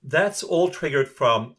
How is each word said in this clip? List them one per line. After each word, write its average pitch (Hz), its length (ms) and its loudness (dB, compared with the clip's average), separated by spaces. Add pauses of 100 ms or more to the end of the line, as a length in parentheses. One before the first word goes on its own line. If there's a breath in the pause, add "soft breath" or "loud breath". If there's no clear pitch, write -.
that's 180 440 -2
all 175 260 2
triggered 139 380 -2
from 117 500 0